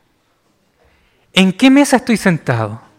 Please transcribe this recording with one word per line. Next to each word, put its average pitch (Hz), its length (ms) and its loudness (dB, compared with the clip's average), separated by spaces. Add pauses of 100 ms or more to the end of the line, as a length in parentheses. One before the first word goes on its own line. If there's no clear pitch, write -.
(1300)
¿en 185 220 2
qué 269 160 2
mesa 277 280 2
estoy 233 200 -2
sentado? 117 640 -4 (180)